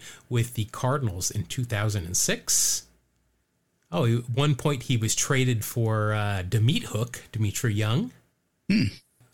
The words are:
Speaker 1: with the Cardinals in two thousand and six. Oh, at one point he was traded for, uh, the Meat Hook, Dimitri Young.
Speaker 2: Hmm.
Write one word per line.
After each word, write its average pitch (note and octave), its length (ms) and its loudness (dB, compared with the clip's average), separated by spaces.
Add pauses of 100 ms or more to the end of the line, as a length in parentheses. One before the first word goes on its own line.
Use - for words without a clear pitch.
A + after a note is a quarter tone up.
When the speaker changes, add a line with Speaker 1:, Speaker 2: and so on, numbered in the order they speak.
(300)
Speaker 1:
with A#2 240 0
the A2+ 120 -2
Cardinals B2 640 -2
in G#2+ 140 -4
two - 200 -4
thousand G#2 420 -2
and F2+ 100 -4
six. - 680 0 (1040)
Oh, E3+ 160 2 (120)
at A#2+ 120 -6
one C#3 240 2
point C#3+ 300 -2
he C3 120 2
was G#2+ 180 0
traded B2+ 500 2
for, A2 500 0
uh, G#2 340 0
the G#2+ 120 2
Meat A2+ 240 2
Hook, - 360 -4 (120)
Dimitri G#2+ 420 -2
Young. A2+ 380 0 (580)
Speaker 2:
Hmm. G3 140 4 (500)